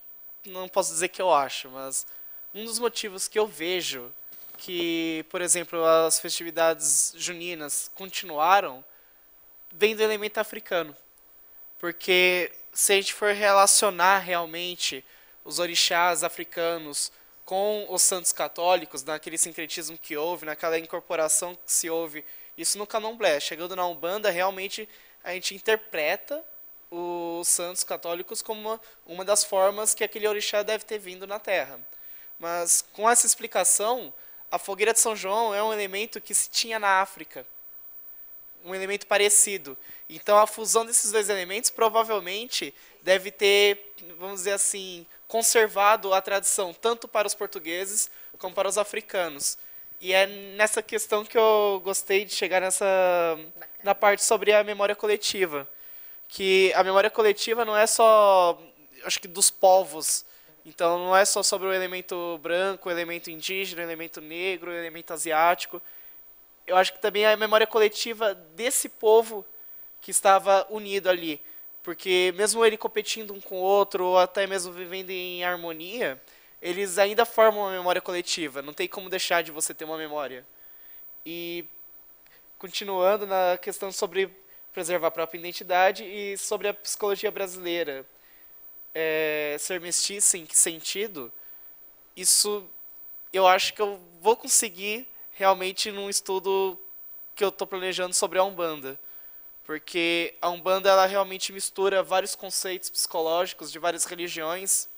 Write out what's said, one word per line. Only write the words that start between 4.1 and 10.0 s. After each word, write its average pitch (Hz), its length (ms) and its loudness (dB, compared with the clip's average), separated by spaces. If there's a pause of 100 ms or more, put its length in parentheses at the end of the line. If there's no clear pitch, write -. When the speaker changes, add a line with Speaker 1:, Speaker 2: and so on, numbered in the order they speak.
Speaker 1:
que, 165 720 -4
por 180 100 -6
exemplo, 170 420 -2
as 160 360 4
festividades 165 1000 0
juninas 165 760 -8
continuaram 175 920 0 (840)
vem 208 240 2
do 214 80 0